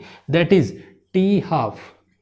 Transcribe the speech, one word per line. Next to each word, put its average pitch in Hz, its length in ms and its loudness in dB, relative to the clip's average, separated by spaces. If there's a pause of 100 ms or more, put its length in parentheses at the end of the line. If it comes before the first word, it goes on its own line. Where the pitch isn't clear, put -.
(300)
That 170 220 2
is 156 200 4 (420)
T 190 80 2 (200)
half 120 360 -4 (440)